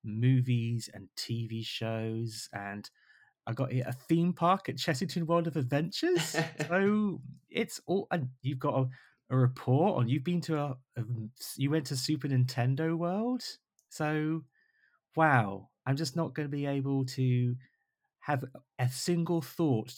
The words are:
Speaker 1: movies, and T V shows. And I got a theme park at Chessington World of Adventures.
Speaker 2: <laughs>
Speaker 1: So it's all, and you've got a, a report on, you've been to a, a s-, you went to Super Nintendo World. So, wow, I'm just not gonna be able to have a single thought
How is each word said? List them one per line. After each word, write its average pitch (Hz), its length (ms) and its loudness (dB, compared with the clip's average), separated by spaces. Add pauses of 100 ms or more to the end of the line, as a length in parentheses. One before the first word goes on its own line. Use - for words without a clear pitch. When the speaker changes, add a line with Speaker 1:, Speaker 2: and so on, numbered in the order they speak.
Speaker 1:
movies, 120 880 2
and 98 220 -14
T 117 320 -6
V 113 160 -6
shows. 113 880 -4
And 101 360 -8 (580)
I 117 60 -4
got 127 220 -4
a 127 180 -2
theme 170 400 0
park 180 380 2
at 160 80 -6
Chessington 165 460 -2
World 170 220 2
of 160 120 -4
Adventures. 156 760 0 (140)
Speaker 2:
<laughs> - 180 -6
Speaker 1:
So 196 540 2 (300)
it's - 360 -2
all, 185 240 0
and 135 200 -2 (100)
you've 131 180 -4
got 147 160 -2
a, 131 140 4 (400)
a 131 80 2
report 131 600 4
on, 113 100 2
you've 131 160 2
been 175 180 2
to 160 140 0
a, 143 200 -2 (200)
a 113 80 -4 (340)
s-, - 200 -12
you 135 120 2
went 151 180 2
to 139 100 -2
Super 147 280 -2
Nintendo 135 720 2
World. 208 480 -2 (460)
So, 156 540 -2 (680)
wow, 113 540 4 (160)
I'm 135 120 2
just 147 200 -4
not 160 180 -2
gonna 147 140 -4
be 143 160 -2
able 139 400 0
to 123 500 2 (680)
have 139 260 -2 (320)
a 123 100 2
single 170 540 0
thought 131 560 0